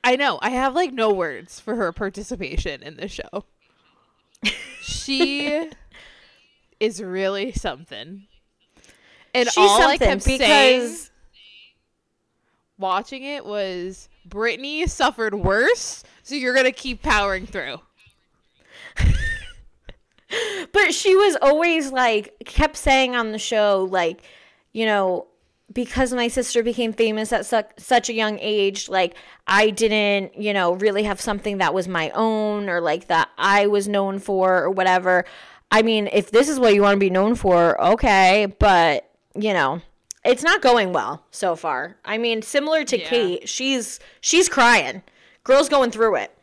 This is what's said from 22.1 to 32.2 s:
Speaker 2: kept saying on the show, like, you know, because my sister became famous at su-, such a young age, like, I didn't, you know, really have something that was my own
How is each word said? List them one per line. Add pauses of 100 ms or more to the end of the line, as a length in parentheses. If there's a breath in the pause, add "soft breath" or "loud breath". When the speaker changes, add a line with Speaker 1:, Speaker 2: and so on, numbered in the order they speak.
Speaker 2:
kept
saying
on
the
show,
like, (500 soft breath)
you
know, (440)
because
my
sister
became
famous
at
su-, (140)
such
a
young
age,
like, (320 loud breath)
I
didn't,
you
know,
really
have
something
that
was
my
own